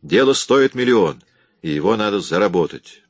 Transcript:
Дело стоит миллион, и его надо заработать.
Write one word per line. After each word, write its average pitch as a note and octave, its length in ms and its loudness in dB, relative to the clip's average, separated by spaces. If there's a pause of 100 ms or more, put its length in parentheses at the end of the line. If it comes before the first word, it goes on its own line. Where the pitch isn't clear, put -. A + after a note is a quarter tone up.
Дело C3+ 320 0
стоит C3+ 420 0
миллион, A#2+ 480 0 (380)
и E2+ 80 -10
его D#2 260 0
надо G#2+ 240 -2
заработать. E2+ 880 -4